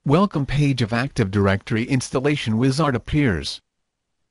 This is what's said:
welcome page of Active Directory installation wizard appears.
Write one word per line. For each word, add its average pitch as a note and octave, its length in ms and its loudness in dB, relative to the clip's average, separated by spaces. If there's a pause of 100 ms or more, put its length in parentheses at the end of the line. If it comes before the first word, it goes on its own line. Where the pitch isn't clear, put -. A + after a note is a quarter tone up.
welcome D#3 420 2
page C#3 360 0
of G#2+ 100 0
Active A#2 400 -2
Directory G2+ 540 0
installation C3+ 720 -2
wizard C3+ 360 2
appears. A#2 680 -2 (680)